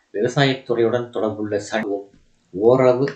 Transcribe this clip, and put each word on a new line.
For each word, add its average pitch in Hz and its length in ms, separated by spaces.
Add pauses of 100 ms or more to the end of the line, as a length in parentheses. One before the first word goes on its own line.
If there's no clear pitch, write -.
(140)
விவசாயத்துறையுடன் 120 960
தொடர்புள்ள 104 500
சனியும் 104 460 (480)
ஓரளவு 127 520 (100)